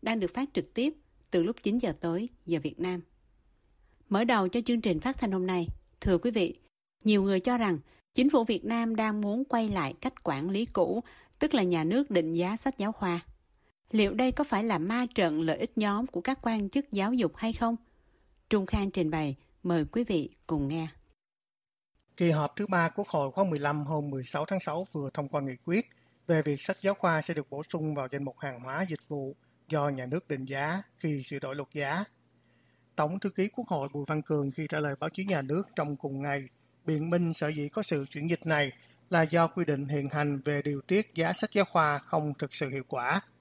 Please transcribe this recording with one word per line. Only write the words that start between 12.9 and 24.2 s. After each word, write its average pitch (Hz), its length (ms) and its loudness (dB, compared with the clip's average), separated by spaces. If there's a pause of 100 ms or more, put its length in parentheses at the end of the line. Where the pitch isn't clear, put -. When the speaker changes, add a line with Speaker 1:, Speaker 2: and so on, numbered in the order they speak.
Speaker 1:
khoa. 175 280 -2 (720)
Liệu 208 240 4
đây 254 180 2
có 285 120 0
phải 214 200 0
là 214 140 0
ma 226 360 0
trận 160 260 2
lợi 160 180 0
ích - 200 -2
nhóm 208 280 0
của - 140 -4
các 269 220 -2
quan 214 260 0
chức 277 240 -2
giáo 202 200 0
dục 226 240 0
hay 226 160 -2
không? 233 240 0 (760)
Trung 196 160 2
Khang 202 240 -2
trình 170 200 0
bày, 151 260 -2 (260)
mời 170 300 2
quý 233 120 0
vị 165 260 0 (160)
cùng 143 220 -2
nghe. 160 200 -4 (1300)
Speaker 2:
Kỳ 170 140 4
họp 151 260 0
thứ 202 100 -2
ba 170 220 2
Quốc 202 200 -4
hội 139 220 0
khóa 190 140 2
mười 165 140 0
lăm 147 260 0
hôm 147 260 -2
mười 135 120 -4